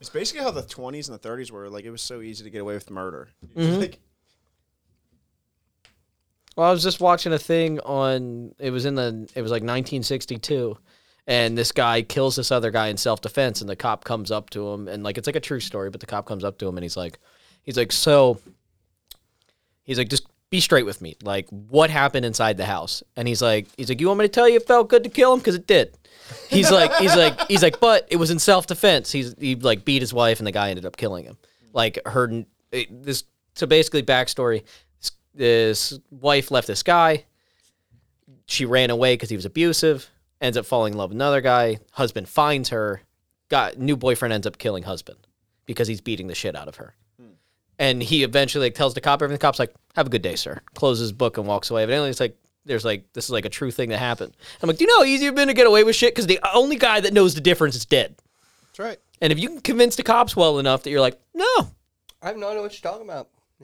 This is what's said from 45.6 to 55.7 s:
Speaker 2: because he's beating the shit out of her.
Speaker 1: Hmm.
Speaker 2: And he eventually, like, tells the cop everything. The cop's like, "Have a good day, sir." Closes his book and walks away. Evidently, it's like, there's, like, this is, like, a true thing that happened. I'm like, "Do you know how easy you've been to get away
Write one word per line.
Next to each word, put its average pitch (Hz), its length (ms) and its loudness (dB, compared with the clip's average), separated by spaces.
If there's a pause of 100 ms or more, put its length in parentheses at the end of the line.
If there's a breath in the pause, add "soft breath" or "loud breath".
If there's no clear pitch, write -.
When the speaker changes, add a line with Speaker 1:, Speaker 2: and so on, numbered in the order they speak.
Speaker 2:
because 113 220 -4
he's 107 120 -8
beating 95 280 -8
the 87 60 -10
shit 90 220 -8
out 73 120 -14
of 73 80 -16
her. 110 180 -20 (260)
Speaker 1:
Hmm. 113 120 -20 (460)
Speaker 2:
And 127 240 0
he 143 200 0
eventually, 135 440 0
like, 117 80 -4
tells 135 200 -2
the 127 60 -10
cop 143 220 2
everything. 143 120 -2
The 139 80 -6
cop's 139 160 2
like, 123 160 -4 (220)
"Have 151 100 2
a 127 40 -8
good 117 120 0
day, 87 140 -4
sir." - 240 -8 (140)
Closes 123 280 0
his 110 100 -6
book 117 260 -2
and 101 80 -6
walks 101 240 -4
away. 113 140 0
Evidently, 139 260 -2
it's 123 100 -6
like, 120 160 -4 (280)
there's, 120 200 -4
like, 107 300 -6
this 117 100 -8
is, - 60 -10
like, 113 160 -2
a - 20 -8
true 127 220 -6
thing 120 200 -4
that 107 80 -4
happened. 120 380 -6 (260 loud breath)
I'm 170 60 -2
like, 160 100 0
"Do 320 60 0
you 403 40 4
know 466 100 6
how 320 60 8
easy 269 200 2
you've 285 100 0
been 277 140 4
to 269 60 0
get 247 120 8
away 214 180 8